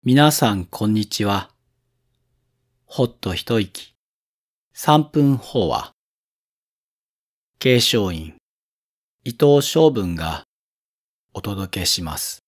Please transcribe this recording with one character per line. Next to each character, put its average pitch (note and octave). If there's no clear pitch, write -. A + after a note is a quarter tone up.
皆 C#3+
さ A#2
ん、 F#2
こ -
ん G#2+
に G#2+
ち -
は。 G2
ほ -
っ -
と -
一 -
息、 -
三 D3+
分 C#3
法 G#2+
話。 -
継 B2+
承 G#2
院、 D#2+
伊 B2
藤 C#3+
昌 D#3
文 F#2
が D#2+
お G2+
届 F#2+
け F2
し -
ま D#2
す。 -